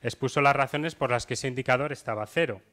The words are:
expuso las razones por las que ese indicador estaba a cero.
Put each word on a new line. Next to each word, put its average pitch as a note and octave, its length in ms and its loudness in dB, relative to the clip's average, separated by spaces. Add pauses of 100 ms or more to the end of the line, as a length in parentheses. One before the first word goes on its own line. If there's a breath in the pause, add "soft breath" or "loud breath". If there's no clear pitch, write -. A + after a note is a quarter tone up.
expuso B2+ 380 0
las C#3 140 6
razones D3 380 -2
por C3+ 160 -2
las A#2+ 160 0
que - 80 -6
ese C3 140 -4
indicador C3 440 0
estaba A2 320 -6
a G#2 40 -8
cero. C3+ 340 -2 (120)